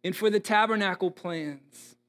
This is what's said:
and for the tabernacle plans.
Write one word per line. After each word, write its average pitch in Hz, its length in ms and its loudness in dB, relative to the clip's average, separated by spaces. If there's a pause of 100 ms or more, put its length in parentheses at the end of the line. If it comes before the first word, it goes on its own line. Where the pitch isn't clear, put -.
and 180 140 -4
for 214 120 2
the 208 120 4
tabernacle 208 720 0
plans. 147 800 -10 (140)